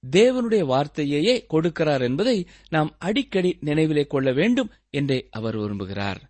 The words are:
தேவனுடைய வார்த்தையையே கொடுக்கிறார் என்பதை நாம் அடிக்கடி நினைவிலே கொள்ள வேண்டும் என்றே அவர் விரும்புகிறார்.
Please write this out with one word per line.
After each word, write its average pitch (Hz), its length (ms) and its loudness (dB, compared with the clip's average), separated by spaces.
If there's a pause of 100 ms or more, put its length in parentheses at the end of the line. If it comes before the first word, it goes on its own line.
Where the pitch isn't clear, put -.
(120)
தேவனுடைய 226 540 2
வார்த்தையையே 147 840 0
கொடுக்கிறார் 156 520 0
என்பதை 175 460 0 (220)
நாம் 156 300 -2
அடிக்கடி 185 640 -2
நினைவிலே 151 460 0
கொள்ள 135 260 0
வேண்டும் 220 380 0 (180)
என்றே 139 420 -2
அவர் 110 260 -6
விரும்புகிறார். 98 720 -6